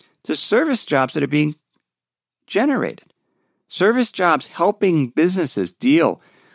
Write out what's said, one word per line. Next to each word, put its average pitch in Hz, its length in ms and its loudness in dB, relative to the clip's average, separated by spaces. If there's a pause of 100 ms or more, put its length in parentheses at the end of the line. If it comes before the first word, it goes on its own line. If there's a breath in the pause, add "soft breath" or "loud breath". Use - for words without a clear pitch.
(240 soft breath)
to 156 120 -4
service 262 480 -2
jobs 131 300 -2
that 147 80 -4
are 139 60 -4
being 151 260 -2 (920)
generated. 240 680 -2 (560)
Service 233 440 0
jobs 165 340 0
helping 175 640 0
businesses 160 640 -2
deal 131 480 2 (340 soft breath)